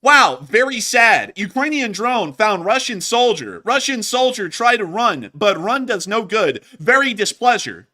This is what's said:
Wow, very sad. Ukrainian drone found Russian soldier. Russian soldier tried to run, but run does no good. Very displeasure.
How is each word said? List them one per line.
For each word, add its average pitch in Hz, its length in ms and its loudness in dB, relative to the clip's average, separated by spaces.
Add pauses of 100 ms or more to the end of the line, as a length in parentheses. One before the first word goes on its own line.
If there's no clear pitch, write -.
Wow, 247 400 4
very 240 360 0
sad. 220 560 2
Ukrainian 262 560 -4
drone 208 400 -2
found 196 340 0
Russian 226 360 -2
soldier. 165 640 -2
Russian 262 380 -2
soldier 247 440 0
tried 240 300 2
to 214 80 -2
run, 170 480 -2
but 190 240 0
run 240 300 -2
does 196 200 -4
no 220 160 -2
good. 180 400 -2 (160)
Very 254 360 2
displeasure. 196 800 -2